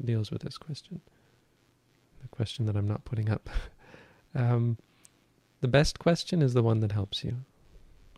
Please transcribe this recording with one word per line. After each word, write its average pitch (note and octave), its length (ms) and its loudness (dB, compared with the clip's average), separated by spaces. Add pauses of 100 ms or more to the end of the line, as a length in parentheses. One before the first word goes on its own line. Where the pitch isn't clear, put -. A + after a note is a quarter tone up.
deals A2+ 280 -2
with - 120 -6
this - 140 -10
question, - 440 -12 (1200)
the B2+ 80 -14
question A2 360 -4
that G#2 100 0
I'm G2+ 120 -2
not G#2+ 180 -4
putting A2 240 -4
up. - 260 -4
<laughs> - 40 0 (760)
Um, A#2+ 440 2 (800)
the C3 60 2
best C#3 320 4
question E3+ 420 2
is B2+ 140 4
the A#2+ 80 6
one A2+ 160 4
that G#2+ 120 0
helps G2+ 320 -2
you, B2 220 -6 (720)